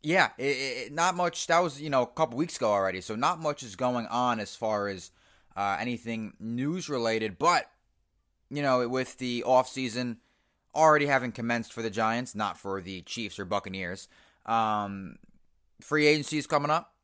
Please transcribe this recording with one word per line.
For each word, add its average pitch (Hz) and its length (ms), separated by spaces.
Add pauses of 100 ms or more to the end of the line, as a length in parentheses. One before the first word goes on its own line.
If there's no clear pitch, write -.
yeah, 156 380
it, - 60
it, 135 480
not 175 240
much. 175 320
That 170 120
was, 143 200
you 151 100
know, 135 120
a 117 40
couple 123 320
weeks 165 180
ago 110 140
already. 95 300
So 107 160
not 160 240
much 147 240
is 104 100
going 123 320
on 120 320
as 104 160
far 104 340
as, 95 220 (460)
uh, 98 240
anything 113 580
news 135 500
related. 113 480
But, 160 320 (800)
you 143 140
know, 127 260
with 127 300
the 120 260
offseason 123 760 (540)
already 151 340
having 127 260
commenced 117 400
for 117 100
the 113 80
Giants, 113 460
not 104 200
for 98 240
the 92 220
Chiefs 104 380
or 98 40
Buccaneers, 95 640 (400)
um, 104 720 (640)
free 151 260
agency 151 320
is 139 80
coming 147 240
up. 165 340